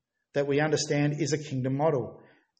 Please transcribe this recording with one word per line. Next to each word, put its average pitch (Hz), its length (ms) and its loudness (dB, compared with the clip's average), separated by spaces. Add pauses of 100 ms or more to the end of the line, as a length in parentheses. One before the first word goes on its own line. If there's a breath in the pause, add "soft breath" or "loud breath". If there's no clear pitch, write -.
(340)
that 139 120 0
we 143 140 2
understand 151 580 2
is 147 140 -2
a 151 100 0
kingdom 131 360 -4
model? 143 420 -2 (400 soft breath)